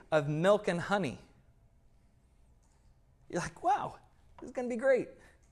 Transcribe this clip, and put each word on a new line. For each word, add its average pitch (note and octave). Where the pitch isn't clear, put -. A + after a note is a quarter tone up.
of D3
milk F#3+
and E3+
honey. E3+
You're E3+
like, -
"Wow, F4+
this -
is B3+
gonna B3
be B3
great." B3+